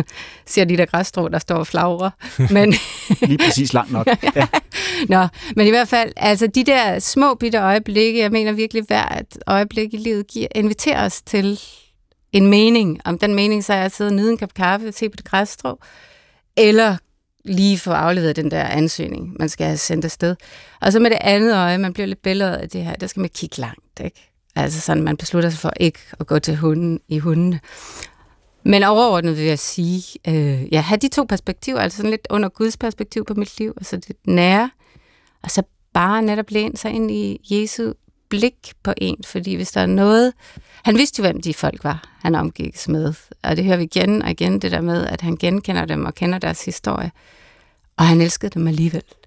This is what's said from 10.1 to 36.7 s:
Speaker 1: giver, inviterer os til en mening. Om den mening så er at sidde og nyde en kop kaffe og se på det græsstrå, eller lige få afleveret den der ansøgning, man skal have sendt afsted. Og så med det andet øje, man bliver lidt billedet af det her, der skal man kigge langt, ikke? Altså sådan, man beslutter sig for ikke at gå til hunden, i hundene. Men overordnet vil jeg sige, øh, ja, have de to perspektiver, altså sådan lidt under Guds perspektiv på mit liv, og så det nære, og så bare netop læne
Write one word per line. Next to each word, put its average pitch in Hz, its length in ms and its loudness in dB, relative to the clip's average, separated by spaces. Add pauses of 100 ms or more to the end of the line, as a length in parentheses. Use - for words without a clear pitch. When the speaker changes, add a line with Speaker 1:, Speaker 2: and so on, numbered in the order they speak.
Speaker 1:
giver, 226 280 -8
inviterer 214 500 0
os - 160 -6
til 202 380 -2 (720)
en 196 160 6
mening. 208 580 4
Om 175 120 -2
den 208 180 0
mening 208 280 0
så 202 100 0
er 190 120 2
at 190 60 -2
sidde 208 180 -4
og 202 40 2
nyde 208 180 2
en 226 60 0
kop 196 160 -8
kaffe 196 340 0
og 208 60 -10
se 220 160 -4
på - 60 -12
det - 100 -20
græsstrå, - 540 -4 (800)
eller 214 400 6 (480)
lige 196 340 2
få 180 120 -4
afleveret 160 440 0
den 156 160 -2
der 160 120 -2
ansøgning, 160 760 -4
man 156 100 -2
skal 156 180 -6
have 156 100 -2
sendt 160 280 -4
afsted. 175 300 -4 (460)
Og 196 100 2
så 220 80 4
med 233 100 4
det 220 120 2
andet 208 360 4
øje, 180 200 2
man 190 160 -2
bliver 196 140 -6
lidt 190 140 -8
billedet 190 340 0
af - 140 -8
det 180 140 -8
her, 165 120 -8
der 185 120 -10
skal - 140 -8
man 180 80 -4
kigge - 320 -10
langt, - 420 -14
ikke? - 260 -12 (260)
Altså 156 260 -2
sådan, 156 220 0
man 151 140 0
beslutter 170 320 0
sig 160 100 -6
for - 200 -4
ikke 165 200 0 (200)
at - 80 -8
gå 156 120 2
til 156 160 -2
hunden, 160 520 0
i 151 120 -2
hundene. 170 400 0 (1080)
Men 202 180 6
overordnet 196 540 4
vil 156 80 -2
jeg 151 140 2
sige, 175 440 -4 (240)
øh, 147 460 0
ja, 156 80 4
have 190 160 0
de 269 100 -2
to 269 220 -2
perspektiver, 214 500 -4
altså 190 180 -2
sådan 214 140 -2
lidt 214 180 -6
under 202 200 0
Guds 220 280 -4
perspektiv 220 480 -6
på 208 80 -8
mit 202 260 -6
liv, 220 180 -6
og 190 80 -14
så 190 120 -8
det - 180 -14 (100)
nære, 190 440 4 (720)
og - 80 -8
så 190 120 0 (300)
bare 196 280 2
netop 214 300 0
læne 214 260 -2